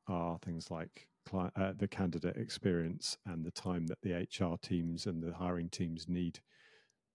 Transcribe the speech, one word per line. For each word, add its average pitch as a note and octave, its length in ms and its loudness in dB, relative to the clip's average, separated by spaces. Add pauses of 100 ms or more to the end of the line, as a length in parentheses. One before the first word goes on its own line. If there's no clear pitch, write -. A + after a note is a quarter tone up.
are E2+ 300 0
things E2 320 -6
like - 380 -8 (200)
cli-, F2+ 260 2
uh, F#2+ 220 2
the G2+ 100 2
candidate F2 520 0
experience E2+ 880 0
and E2 180 -2
the E2+ 60 -2
time F2 380 0
that - 120 -4
the F2+ 160 2
H - 240 -2
R E2+ 160 4
teams E2+ 480 0
and E2 180 0
the E2 120 -2
hiring F2 340 0
teams E2 400 -2
need F2 320 2 (760)